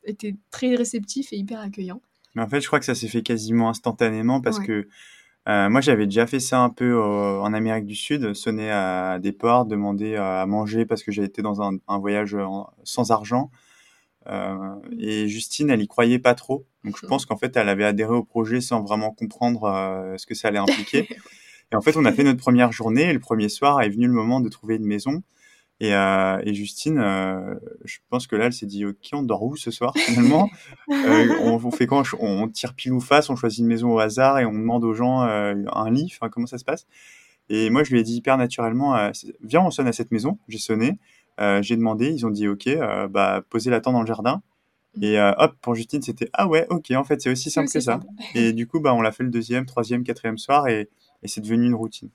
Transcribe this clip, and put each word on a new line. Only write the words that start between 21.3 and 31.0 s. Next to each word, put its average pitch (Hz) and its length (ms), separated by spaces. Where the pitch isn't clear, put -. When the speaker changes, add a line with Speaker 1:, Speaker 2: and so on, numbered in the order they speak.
Speaker 2:
Et - 40
en 104 60
fait, 156 160
on 151 80
a 107 60
fait 135 120
notre 131 140
première 123 340
journée 117 380
et 160 40
le 127 60
premier 107 300
soir 139 320
est 107 80
venu 113 160
le 123 80
moment 120 260
de 120 80
trouver 107 280
une 110 100
maison. 123 380
Et, 104 160
euh, 95 480
et 104 100
Justine, 104 460
euh, 95 560
je - 140
pense 127 160
que - 80
là, 107 100
elle 123 80
s'est 110 140
dit, « 101 180
Ok, 101 280
on 147 100
dort 107 180
où 135 160
ce 123 140
soir, 120 260
finalement ? 147 560
Speaker 3:
<laughs> - 60
Speaker 2:
Euh, 262 500